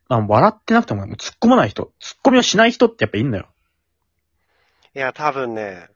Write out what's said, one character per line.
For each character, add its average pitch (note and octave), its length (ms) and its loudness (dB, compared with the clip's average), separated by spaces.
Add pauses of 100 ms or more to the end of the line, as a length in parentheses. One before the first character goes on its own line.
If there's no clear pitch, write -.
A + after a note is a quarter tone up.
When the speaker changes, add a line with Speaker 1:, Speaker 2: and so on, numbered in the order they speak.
Speaker 1:
ま A#2+ 100 0
あ、 - 20 0
笑 A2+ 340 2
っ - 100 -20
て A2+ 100 0
な A#2+ 80 2
く - 40 -8
て - 80 -6
も、 G2 120 -8
も G2+ 80 -12
う - 20 -16
突 - 160 -14
っ - 80 -20
込 A#3 80 2
ま B3+ 80 6
な D3+ 100 2
い G#2 40 -6
人。 - 280 -12
ツ - 140 -18
ッ - 100 -20
コ C4+ 80 4
ミ B3+ 80 4
を A#3+ 40 2
し - 140 -2
な A3+ 100 4
い A#3+ 40 2
人 A#3 160 2
っ A3+ 80 -2
て - 100 -4
や G#2+ 40 -6
っ - 20 -10
ぱ - 80 -6
い A2+ 60 -2
ん C#3+ 60 -4
の G2+ 80 -4
よ。 - 100 -12 (1500)
Speaker 2:
い C#3 40 -10
や、 C3 140 -4
多 D3+ 200 -4
分 B2+ 220 -6
ね、 G2 420 -10